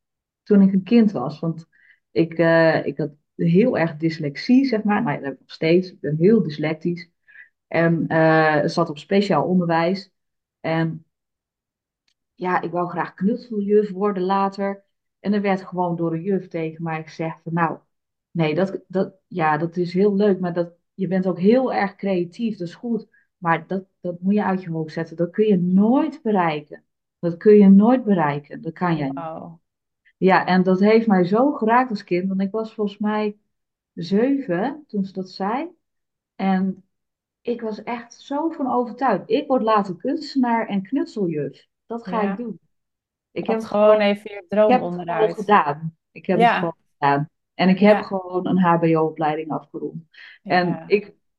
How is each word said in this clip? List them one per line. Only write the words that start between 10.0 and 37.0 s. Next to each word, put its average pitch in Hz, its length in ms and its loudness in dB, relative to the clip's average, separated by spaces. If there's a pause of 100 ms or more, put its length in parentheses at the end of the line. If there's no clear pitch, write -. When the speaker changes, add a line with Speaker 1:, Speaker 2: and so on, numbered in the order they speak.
Speaker 1:
En 160 460 -4 (1300)
ja, 175 260 -4
ik 165 100 -8
wou 170 180 -4
graag 175 240 -6
knutseljuf 208 800 0
worden 190 320 -4
later. 196 600 -4 (360)
En 202 140 -4
er 202 80 0
werd 190 220 0
gewoon 175 320 -4
door 165 160 -2
de 160 100 -6
juf 190 260 -4
tegen 160 360 -8
mij 160 200 -6
gezegd 165 400 -10
van, 165 100 -8
"Nou, 165 240 -2 (540)
nee, 156 240 0
dat, 185 320 -2
dat, 185 260 -4 (140)
ja, 156 300 -2
dat 165 200 -6
is 175 160 -4
heel 196 220 2
leuk, 196 240 2
maar 175 140 -4
dat, 170 200 -6 (200)
je 190 140 -6
bent 185 200 -2
ook 170 120 -2
heel 233 340 4
erg 196 220 -4
creatief, 190 640 -6
dat 175 100 -8
is - 80 -16
goed. 233 320 -8 (300)
Maar 165 300 -2
dat, 190 160 -6 (160)
dat 175 220 -10
moet 196 120 0
je 208 100 2
uit 190 200 -2
je 165 60 -12
hoofd 160 240 -6
zetten. 165 220 -8
Dat 170 160 -4
kun 214 160 0
je 196 100 4
nooit 214 640 2
bereiken. 170 600 -2 (360)
Dat 170 180 -4
kun 214 200 6
je 196 120 10
nooit 226 340 8
bereiken. 151 580 -2
Dat 160 120 -10
kan 170 220 -2
jij 147 120 -4
niet." 135 80 -8
Speaker 2:
Wauw. 165 440 -14 (580)
Speaker 1:
Ja, 180 280 4
en 180 180 2
dat 185 160 2
heeft 220 280 4
mij 185 160 4
zo 226 300 2
geraakt 247 360 2
als 208 140 -8
kind, 180 240 -2
want 190 140 -2
ik 196 100 -2
was 220 220 -6
volgens 202 240 -4
mij 208 400 -4 (560)
zeven 214 960 -2
toen 196 180 -4
ze - 80 -14
dat 185 160 -10
zei. 247 400 -6 (640)
En 190 480 -2 (580)